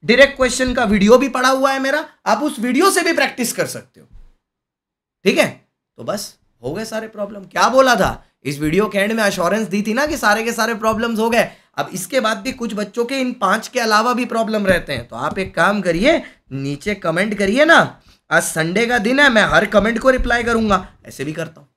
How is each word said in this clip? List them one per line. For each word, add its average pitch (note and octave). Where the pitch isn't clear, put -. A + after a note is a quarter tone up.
डायरेक्ट B3+
क्वेश्चन B3+
का B3
वीडियो G#3
भी C4
पड़ा B3+
हुआ C4+
है C4+
मेरा, C#4+
आप A3
उस C#4+
वीडियो B3+
से F4+
भी E4
प्रैक्टिस C4
कर E3
सकते -
हो, -
ठीक A#3
है। C4
तो A#2+
बस F#3
हो C3
गए G#3+
सारे A3
प्रॉब्लम। G3+
क्या F3
बोला C4
था D#3
इस C#3+
वीडियो D#3+
के G3+
एंड G3+
में, A3+
एश्योरेंस F#3+
दी G3+
थी G#3
ना C4+
कि D4+
सारे A3
के A#3
सारे A3+
प्रॉब्लम्स A3
हो A3+
गए। A3+
अब D3+
इसके F#3+
बाद G#3+
भी G3+
कुछ A#3
बच्चों G#3
के C4+
इन B3+
पांच G#3
के B3
अलावा A3+
भी A#3+
प्रॉब्लम A3
रहते E3
हैं, A#2+
तो -
आप D3+
एक F#3+
काम G3
करिए, F3
नीचे C#3+
कमेंट F#3+
करिए G#3
ना, D#4+
आज E3+
संडे E3+
का A#3
दिन A#3+
है, C#4+
मैं A3
हर D#3+
कमेंट A3
को C4
रिप्लाई A#3+
करूंगा, A3
ऐसे -
भी D#3
करता D#3
हूँ। C#3+